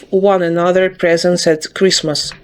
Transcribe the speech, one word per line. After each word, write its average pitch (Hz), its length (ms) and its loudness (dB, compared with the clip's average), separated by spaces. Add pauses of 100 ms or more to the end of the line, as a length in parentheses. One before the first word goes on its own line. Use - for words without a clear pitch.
(120)
one 190 300 2
another 180 600 0
presents 175 440 0
at - 340 -2
Christmas. 165 520 -2 (100)